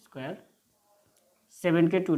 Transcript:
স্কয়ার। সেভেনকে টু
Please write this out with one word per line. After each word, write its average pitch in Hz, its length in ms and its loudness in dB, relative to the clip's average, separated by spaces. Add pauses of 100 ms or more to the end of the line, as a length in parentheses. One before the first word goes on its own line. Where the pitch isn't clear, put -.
স্কয়ার। 139 300 -12 (1300)
সেভেনকে 170 360 2 (100)
টু 170 100 0